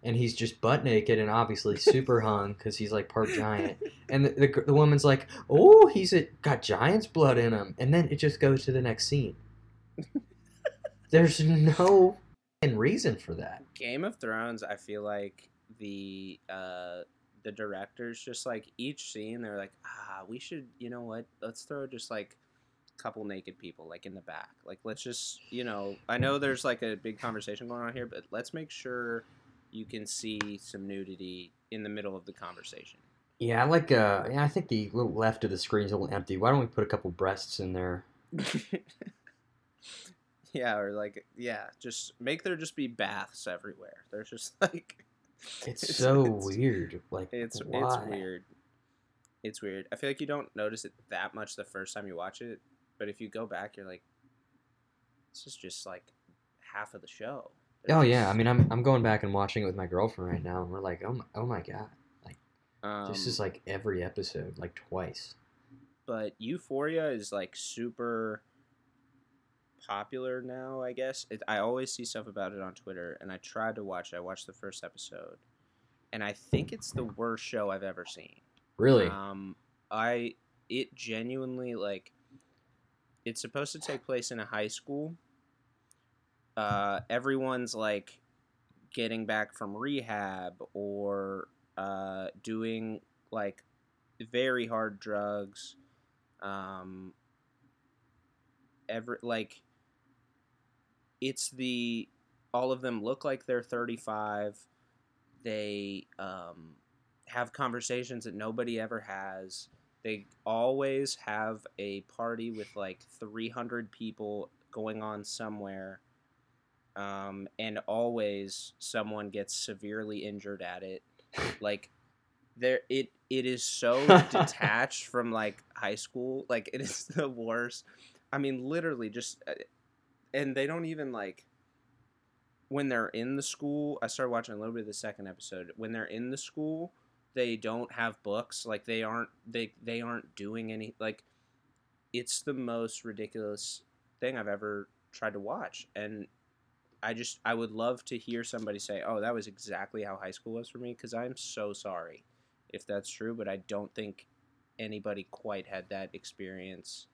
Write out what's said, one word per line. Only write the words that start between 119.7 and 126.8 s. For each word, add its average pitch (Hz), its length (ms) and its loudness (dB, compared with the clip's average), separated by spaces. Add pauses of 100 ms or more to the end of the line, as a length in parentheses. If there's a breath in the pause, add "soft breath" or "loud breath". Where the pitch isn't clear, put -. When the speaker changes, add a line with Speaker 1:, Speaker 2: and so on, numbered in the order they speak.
Speaker 2:
injured 101 420 -8
at 90 220 -8
it. 95 180 -10 (320)
Speaker 1:
<laughs> - 280 -6
Speaker 2:
Like, 104 280 -4 (680)
there, 127 320 2
it, 135 220 0 (180)
it 131 160 0
is 127 180 -2
so - 440 2
Speaker 1:
<laughs> 180 220 12
Speaker 2:
detached 120 760 2
from, 117 240 0
like, 110 320 -2 (100)
high 104 220 -4
school. 131 540 -6
Like, 117 240 0
it 131 80 -6